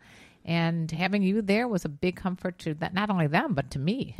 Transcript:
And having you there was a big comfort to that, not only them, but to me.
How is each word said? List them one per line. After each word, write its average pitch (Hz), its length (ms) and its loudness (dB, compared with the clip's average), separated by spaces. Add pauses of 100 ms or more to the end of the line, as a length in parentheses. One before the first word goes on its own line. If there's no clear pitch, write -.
(460)
And 165 460 0
having 185 320 2
you 202 180 4
there 208 260 2
was 202 160 0
a 160 40 -2
big 175 280 -2
comfort 180 440 -4
to 160 140 -4
that, 170 200 -6
not 208 160 0
only 175 160 4
them, 208 280 2
but 135 180 -2
to 143 80 -4
me. 202 400 -2